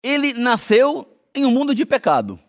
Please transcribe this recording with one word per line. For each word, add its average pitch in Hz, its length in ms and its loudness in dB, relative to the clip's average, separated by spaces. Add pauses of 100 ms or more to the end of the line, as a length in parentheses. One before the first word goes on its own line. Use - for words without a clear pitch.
ele 277 300 -2
nasceu 240 840 0 (140)
em 277 100 -2
um 254 60 4
mundo 277 240 0
de 240 100 -2
pecado. 113 540 -2 (100)